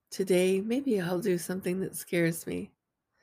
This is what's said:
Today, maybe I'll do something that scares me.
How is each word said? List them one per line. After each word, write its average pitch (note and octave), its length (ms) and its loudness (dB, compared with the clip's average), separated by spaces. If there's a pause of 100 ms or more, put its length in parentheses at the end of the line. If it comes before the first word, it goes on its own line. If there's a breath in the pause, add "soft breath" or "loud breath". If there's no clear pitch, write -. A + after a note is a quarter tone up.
Today, F#3+ 520 2
maybe A#3 400 0
I'll F3 180 -2
do F3+ 180 2
something F#3 440 -4
that - 140 -6
scares E3 520 -2
me. F3+ 240 -8 (520 soft breath)